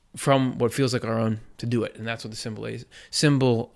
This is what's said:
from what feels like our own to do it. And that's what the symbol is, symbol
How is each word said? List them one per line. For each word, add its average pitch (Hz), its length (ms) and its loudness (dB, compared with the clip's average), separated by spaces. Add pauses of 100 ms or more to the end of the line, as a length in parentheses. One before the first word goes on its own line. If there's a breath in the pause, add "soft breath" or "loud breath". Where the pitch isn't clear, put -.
(160)
from 131 400 2
what 120 160 0
feels 127 220 0
like 120 100 -2
our 113 140 -2
own 110 200 0 (200)
to 120 80 -6
do 117 180 0
it. - 120 -8
And 113 100 -10
that's 117 180 -6
what 110 60 -10
the 110 60 -12
symbol 107 280 -10
is, 113 220 -10 (240 loud breath)
symbol 131 640 2